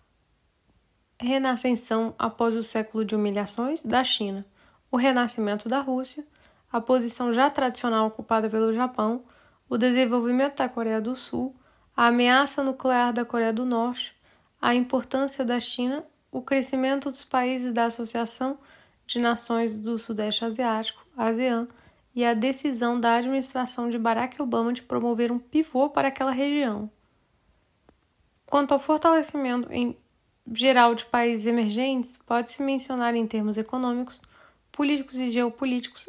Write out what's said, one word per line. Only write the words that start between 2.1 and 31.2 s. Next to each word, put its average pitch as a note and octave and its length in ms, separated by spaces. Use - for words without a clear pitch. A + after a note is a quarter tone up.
após A3+ 360
o A#3 60
século A3 420
de G#3+ 120
humilhações G#3 640
da B3 220
China, G3 420
o B3+ 60
renascimento A#3+ 720
da C4 140
Rússia, C4 420
a A#3 80
posição A#3+ 540
já C4 160
tradicional A#3+ 580
ocupada A3 400
pelo A3 240
Japão, A#3+ 520
o B3 80
desenvolvimento B3 800
da B3+ 120
Coreia A3 320
do A#3+ 140
Sul, B3+ 400
a A#3+ 100
ameaça B3 540
nuclear B3+ 500
da A#3 140
Coreia A3+ 280
do B3 120
Norte, B3 500
a A#3+ 140
importância C4 680
da A#3+ 160
China, B3+ 460
o B3+ 100
crescimento C4+ 680
dos C4 140
países B3+ 500
da A#3 120
Associação A#3 720
de A#3+ 120
Nações A#3 600
do A3+ 180
Sudeste G#3+ 480
Asiático, A3+ 580
asean, A#3 500
e A#3+ 80
a A#3 120
decisão A#3+ 640
da A#3 160
administração B3 760
de A#3 80
Barack A#3 420
Obama A#3 320
de A#3+ 120
promover A#3+ 480
um B3 80
pivô D4 500
para C#4 200
aquela C4+ 220
região. B3+ 600
Quanto C#4+ 280
ao C4+ 60
fortalecimento D4+ 920
em A#3+ 260
geral A#3+ 400
de A3+ 120
países A#3 420